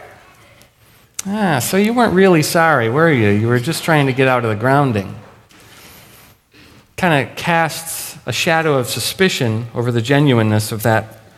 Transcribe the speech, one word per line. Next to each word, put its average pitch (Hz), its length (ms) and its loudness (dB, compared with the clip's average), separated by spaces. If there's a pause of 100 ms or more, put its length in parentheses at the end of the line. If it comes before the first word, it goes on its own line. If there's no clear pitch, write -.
(1300)
"Ah, 190 320 -2
so - 180 -4
you 214 160 2
weren't 226 220 2
really 185 260 4
sorry, 147 480 2
were 160 220 2
you? 110 180 2
You 104 180 0
were 123 120 2
just 156 240 -6
trying 147 240 2
to 127 60 -2
get 131 140 2
out 123 160 2
of 113 60 -2
the 107 60 -2
grounding." 117 580 0 (1800)
Kinda 147 380 0
casts - 680 -4 (220)
a 123 60 -8
shadow 160 460 0
of 123 100 -2
suspicion 120 880 -2
over 120 160 -4
the 117 100 -2
genuineness 113 680 2
of 107 120 -10
that, 110 360 -2 (180)